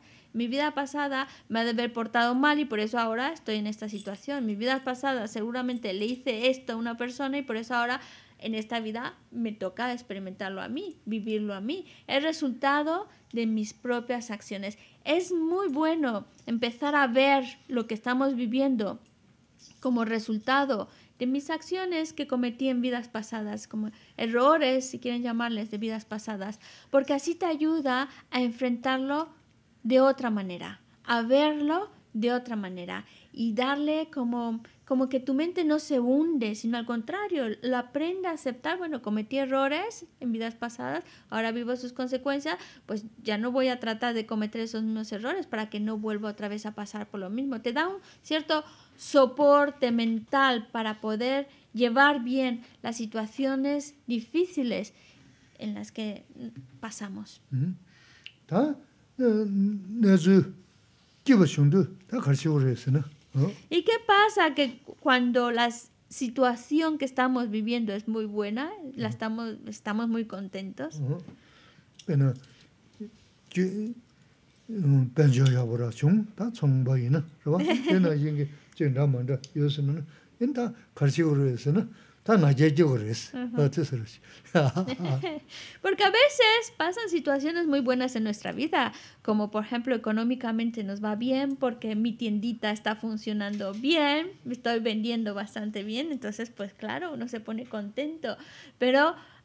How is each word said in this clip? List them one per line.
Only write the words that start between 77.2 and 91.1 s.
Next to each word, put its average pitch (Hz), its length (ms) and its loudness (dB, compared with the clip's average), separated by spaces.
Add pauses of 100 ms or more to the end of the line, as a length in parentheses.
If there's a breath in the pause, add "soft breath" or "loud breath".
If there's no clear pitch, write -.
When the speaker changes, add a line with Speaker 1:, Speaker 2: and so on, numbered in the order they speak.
Speaker 2:
ri 147 80 0
ba? 175 60 2
Speaker 1:
<laughs> 302 300 2
Speaker 2:
Pena 180 260 4
yin 147 220 0
ge, 143 120 0 (280 loud breath)
jin 143 180 2
ra 139 120 4
man 123 220 2
ra, 135 100 0 (160)
yo 147 160 2
si 143 120 -2
na, 143 200 -2 (380 soft breath)
yin 262 140 0
ta 240 180 -2 (220 loud breath)
kar 139 160 4
shi 156 120 2
wo 156 120 6
re 135 240 4
si 143 120 0
na, 220 160 4 (380 loud breath)
ta 220 120 6
nga 147 160 8
je 151 220 6
ji 170 80 6
wo 135 140 6
re 107 180 -2
si. - 220 -10
Speaker 1:
Ujú. 247 200 -4
Speaker 2:
Ta 143 140 4
tsi 165 140 0
si 131 120 -4
re 110 100 -6
si. - 120 -18 (340 loud breath)
<laughs> 175 880 0
Speaker 1:
<laughs> - 0 - (420 loud breath)
Porque 392 220 2
a 370 60 6
veces 453 640 6
pasan 370 320 -2
situaciones 311 580 0
muy 277 140 2
buenas 254 360 0
en 220 80 0
nuestra 208 280 -4
vida, 247 400 0 (300 loud breath)
como 214 280 0
por 214 140 -2
ejemplo 240 300 -2
económicamente 226 880 -2
nos 202 180 -6
va 214 120 -2